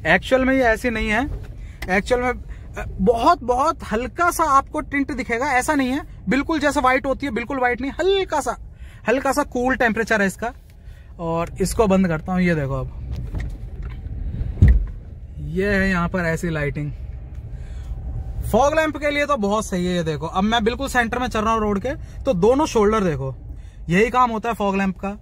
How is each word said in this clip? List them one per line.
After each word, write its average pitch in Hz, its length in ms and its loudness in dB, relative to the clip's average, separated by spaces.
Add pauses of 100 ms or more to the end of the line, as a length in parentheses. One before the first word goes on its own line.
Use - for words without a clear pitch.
Actual 254 380 4
में 262 100 2
ये 262 80 4
ऐसी 226 260 2
नहीं 220 200 -2
है। 220 140 2 (640)
Actual 202 320 2
में, 247 80 0
अ, - 600 -10
बहुत, 233 540 4
बहुत 254 480 0
हल्का 254 400 0
सा 330 200 0
आपको 277 300 2
tint 277 320 -2
दिखेगा, 254 400 -2
ऐसा 254 220 2
नहीं 262 140 2
है 277 120 -2 (280)
बिल्कुल 277 300 2
जैसे 277 200 2
white 262 260 2
होती 269 200 -2
है, 285 80 -4
बिल्कुल 233 260 -4
white 247 220 0
नहीं, 269 120 -4
हल्का 370 480 0
सा, 240 160 -4 (500)
हल्का 262 240 2
सा 277 140 2
cool 254 300 0
temperature 226 460 2
है 196 60 4
इसका। 226 260 -4 (680)
और 165 300 -2 (120)
इसको 196 260 2
बंद 190 200 6
करता 165 240 -2
हूँ, 180 100 2
ये 175 140 4
देखो 139 200 -2
अब, 127 240 -6 (2500)
ये 190 200 0
है 190 200 4
यहाँ 175 200 2
पर 180 160 -2
ऐसी 165 240 0
lighting। 147 420 -2 (1600)
फॉग 277 240 4
लैंप 311 220 2
के 294 140 -2
लिए 294 140 2
तो 285 120 2
बहुत 202 280 0
सही 180 200 -2
है। 180 100 0
ये 175 80 0
देखो, 156 240 -4
अब 185 160 0
मैं 226 200 2
बिल्कुल 240 260 0
सेंटर 240 300 0
में 247 80 -2
चल 226 120 -2
रहा 220 140 2
हूँ 226 80 2
रोड 208 180 0
के, 247 140 -2 (300)
तो 262 120 2
दोनों 240 300 6
शोल्डर 214 380 4
देखो, 135 300 -2 (560)
यही 202 200 6
काम 247 220 4
होता 226 180 -2
है 226 60 -2
फॉग 202 220 0
लैंप 196 200 0
का। 202 240 -6